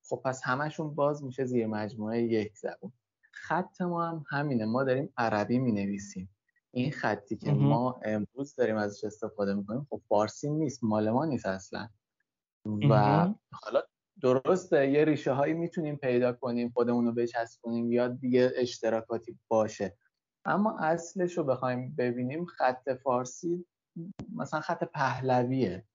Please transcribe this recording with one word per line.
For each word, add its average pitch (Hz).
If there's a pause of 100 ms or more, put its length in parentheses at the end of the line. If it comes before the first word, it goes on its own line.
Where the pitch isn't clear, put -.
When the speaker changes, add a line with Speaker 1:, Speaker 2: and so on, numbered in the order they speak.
Speaker 1:
خب 131
پس 127
همشون 147
باز 147
می‌شه 131
زیر 123
مجموعه 107
یک 113
زبون. - (400)
خط -
ما 175
هم 160
همینه، 143
ما 120
داریم 131
عربی 110
می‌نویسیم. 101 (400)
این 127
خطی 107
که 147
Speaker 2:
مهم. -
Speaker 1:
ما 127
امروز 107
داریم 110
ازش 104
استفاده 101
می‌کنیم 107
خب -
فارسی 107
نیست، 151
مال 107
ما 131
نیست 131
اصلاً. 95 (800)
و 107
Speaker 2:
مهم. 104 (120)
Speaker 1:
حالا 127 (400)
درسته 139
یه 147
ریشه 151
هایی 143
می‌تونیم 165
پیدا 123
کنیم، 120
خودمون 120
رو 117
بچسبونیم 117
یا 120
دیگه 123
اشتراکاتی 113 (100)
باشه، 107 (480)
اما 190
اصلش 170
رو 160
بخوایم 127
ببینیم 123
خط 127 (160)
فارسی 139 (680)
مثلاً 156
خط 165
پهلویه 127